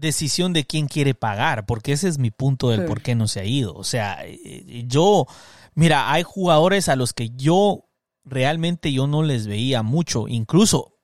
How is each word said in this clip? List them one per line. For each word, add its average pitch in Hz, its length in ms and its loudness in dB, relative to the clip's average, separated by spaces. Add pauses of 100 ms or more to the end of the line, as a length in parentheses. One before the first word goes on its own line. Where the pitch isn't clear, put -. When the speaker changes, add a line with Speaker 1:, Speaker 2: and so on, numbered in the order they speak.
Speaker 1:
decisión 160 540 -2
de 151 100 0
quién 151 240 -4
quiere 139 260 0
pagar, 110 520 -2
porque 117 260 -4
ese 147 160 0
es 160 80 -2
mi 123 140 0
punto 131 400 0
del 110 100 2
Speaker 2:
Sí. 90 60 -2
Speaker 1:
por - 160 -4
qué 123 120 -2
no 113 140 0
se 101 120 -6
ha 95 40 -10
ido. 110 300 -2
O 123 100 -16
sea, 101 420 -6
eh, - 160 -18
eh, - 440 -16
yo, 160 400 4 (480)
mira, 147 360 2
hay 160 120 2
jugadores 180 640 2
a 143 80 4
los 127 160 -2
que 117 240 -8
yo 175 480 2 (400)
realmente 160 680 -2
yo 135 160 0
no 147 160 0
les 127 240 0
veía 117 360 -2
mucho, 117 460 -2
incluso, 135 760 2